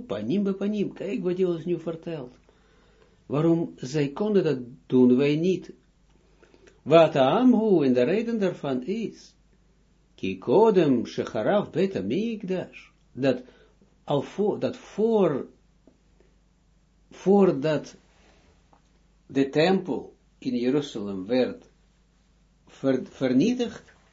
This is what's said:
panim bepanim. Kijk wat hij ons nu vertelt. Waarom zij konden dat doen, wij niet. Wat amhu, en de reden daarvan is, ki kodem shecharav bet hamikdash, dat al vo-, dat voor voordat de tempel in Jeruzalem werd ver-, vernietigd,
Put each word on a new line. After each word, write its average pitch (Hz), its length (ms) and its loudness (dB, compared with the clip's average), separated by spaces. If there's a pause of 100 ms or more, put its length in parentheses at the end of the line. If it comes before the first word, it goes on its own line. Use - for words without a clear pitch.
panim 120 360 -6
bepanim. 196 500 -4
Kijk 190 300 -8
wat 180 140 -4
hij 190 80 0
ons 170 200 -4
nu 175 140 -4
vertelt. 160 540 -10 (920)
Waarom 165 500 0
zij 143 340 -2
konden 202 340 0
dat 143 160 0 (260)
doen, 123 320 6
wij 143 180 2
niet. 170 360 -2 (1080)
Wat 156 340 6
amhu, 202 680 4
en 127 80 4
de 123 100 2
reden 226 360 -2
daarvan 143 440 -4
is, 208 500 -10 (840)
ki 95 220 -6
kodem 156 680 4
shecharav 127 640 -2
bet 190 240 -2
hamikdash, 185 960 -6 (220)
dat 131 320 -2 (600)
al 143 180 -2
vo-, 196 360 -2
dat 123 200 -4
voor 196 680 0 (1600)
voordat 156 840 2 (1300)
de 135 240 -2
tempel 160 680 0 (220)
in 123 180 -6
Jeruzalem 117 720 -4
werd 117 440 -4 (960)
ver-, - 380 -2
vernietigd, 202 800 0 (300)